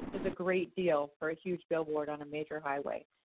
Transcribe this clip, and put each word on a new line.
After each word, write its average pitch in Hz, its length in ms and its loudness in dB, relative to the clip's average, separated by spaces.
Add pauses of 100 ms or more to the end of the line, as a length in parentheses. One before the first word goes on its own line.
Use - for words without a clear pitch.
(140)
is 190 120 -4
a 190 60 2
great 185 440 0
deal 151 340 4 (100)
for 160 100 0
a 165 60 -2
huge 175 340 -4
billboard 151 400 0
on 147 120 -4
a 147 40 -8
major 151 340 -4
highway. 143 460 -2 (300)